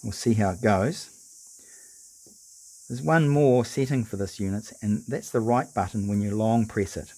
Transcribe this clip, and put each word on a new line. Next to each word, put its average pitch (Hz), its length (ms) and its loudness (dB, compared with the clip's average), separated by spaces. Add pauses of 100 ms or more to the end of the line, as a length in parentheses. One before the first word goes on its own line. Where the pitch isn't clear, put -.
We'll 110 80 -8
see 113 240 0
how 101 160 2
it 90 100 -6
goes. 107 480 0 (1800)
There's 127 140 -10
one 156 260 4
more 135 380 4
setting 131 400 -2
for 101 120 -10
this 98 220 -6
unit, 101 320 -4 (120)
and 107 240 0
that's - 240 -8
the 123 80 0
right 120 340 2
button 101 340 -4
when 101 140 0
you 101 140 -2
long 110 320 2
press 101 280 -4
it. - 220 -10